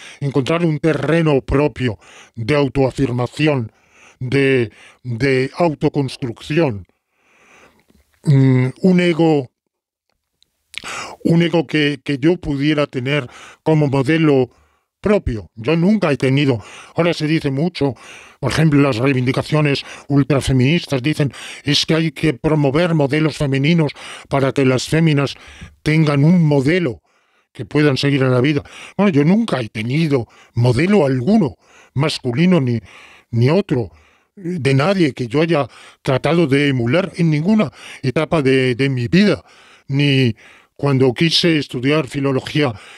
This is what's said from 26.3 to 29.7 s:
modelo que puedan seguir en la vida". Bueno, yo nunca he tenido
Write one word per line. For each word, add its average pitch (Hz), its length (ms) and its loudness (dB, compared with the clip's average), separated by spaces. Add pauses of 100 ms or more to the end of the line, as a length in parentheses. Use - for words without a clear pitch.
modelo 147 580 0 (500)
que - 140 -12
puedan 143 320 0
seguir 143 240 0
en 131 100 2
la 127 100 2
vida". 143 220 0 (320)
Bueno, 196 160 2
yo 143 120 2
nunca 190 360 0
he 113 100 -8
tenido 131 580 -2 (260)